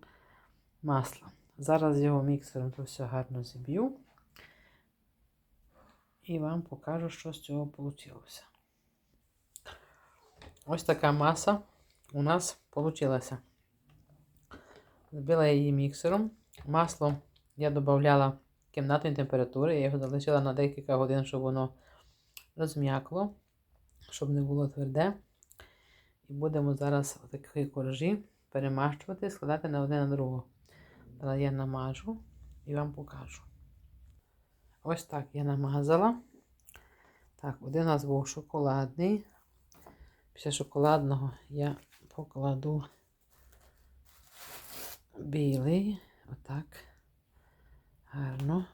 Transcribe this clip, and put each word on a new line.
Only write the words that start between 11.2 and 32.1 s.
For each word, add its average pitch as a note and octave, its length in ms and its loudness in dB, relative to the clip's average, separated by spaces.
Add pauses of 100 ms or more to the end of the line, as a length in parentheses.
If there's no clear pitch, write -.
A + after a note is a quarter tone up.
у C#3+ 100 -2
нас F3 360 0 (120)
получилася. C#3 680 -2 (1700)
Збила D#3 340 4
її C#3+ 260 6
міксером. E3+ 580 2 (360)
Масло D3+ 480 2 (420)
я D3 140 0
добавляла C#3 680 6 (320)
кімнатної D3 460 0
температури, C3+ 580 2
я C#3 100 2
його C#3 140 0
залишила C#3+ 420 2
на C3+ 120 0
декілька C#3 440 0
годин, C3 280 2
щоб C3+ 180 -4
воно C3 320 0 (840)
розм'якло, D#3 800 -2 (760)
щоб C#3+ 200 -4
не C#3+ 120 2
було C#3+ 260 0
тверде. C#3+ 460 0 (1120)
І C#3+ 40 -12
будемо C#3+ 420 0
зараз C#3+ 500 0
отакі C#3 420 -6
коржі C#3+ 580 -2 (240)
перемащувати, D3 840 -2
складати D3+ 380 -4
на C#3+ 120 0
одне C#3+ 260 0
на C#3 100 0
друге. C3 260 -4 (800)
Зараз C#3 200 -2
я C#3 120 2
намажу C3+ 640 -4 (480)